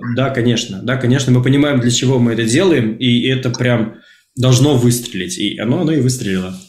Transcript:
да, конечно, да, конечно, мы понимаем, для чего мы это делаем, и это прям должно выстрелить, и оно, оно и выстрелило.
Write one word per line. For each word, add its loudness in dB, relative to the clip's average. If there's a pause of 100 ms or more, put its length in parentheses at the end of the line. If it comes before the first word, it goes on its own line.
(180)
да, 0
конечно, -2
да, -2
конечно, 0
мы 4
понимаем, 2
для 0
чего 0
мы 2
это -2
делаем, 2
и 2
это -2
прям -2 (400)
должно 4
выстрелить, -2
и -4
оно, -2
оно 0
и 0
выстрелило. -2 (160)